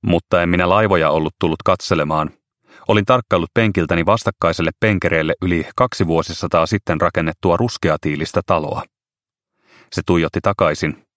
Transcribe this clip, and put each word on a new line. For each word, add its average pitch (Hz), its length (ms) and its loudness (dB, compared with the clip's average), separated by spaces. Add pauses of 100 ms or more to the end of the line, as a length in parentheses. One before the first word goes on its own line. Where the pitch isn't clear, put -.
Mutta 87 360 2
en 87 80 0
minä 87 200 2
laivoja 95 400 4
ollut 78 300 0
tullut 80 260 -2
katselemaan. 78 640 0 (580)
Olin 107 180 2
tarkkaillut 107 480 0
penkiltäni 87 520 0
vastakkaiselle 85 760 0
penkereelle 82 640 0
yli 85 340 -2
kaksi 120 320 0
vuosisataa 82 580 0
sitten 85 360 -2
rakennettua 85 560 0
ruskeatiilistä 76 880 -2
taloa. 78 380 -2 (1080)
Se - 140 -6
tuijotti 82 360 0
takaisin 80 640 0 (120)